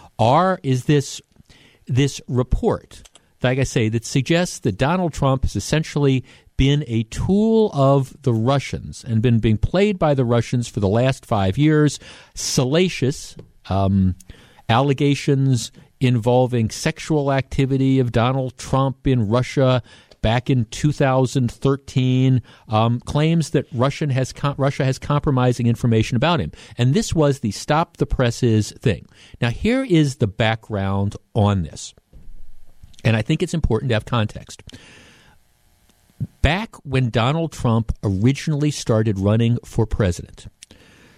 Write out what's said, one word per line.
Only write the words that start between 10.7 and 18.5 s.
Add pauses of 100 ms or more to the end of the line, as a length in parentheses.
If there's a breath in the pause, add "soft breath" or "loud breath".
the
last
five
years. (340 loud breath)
Salacious, (340)
um, (520 loud breath)
allegations (300 loud breath)
involving
sexual
activity
of
Donald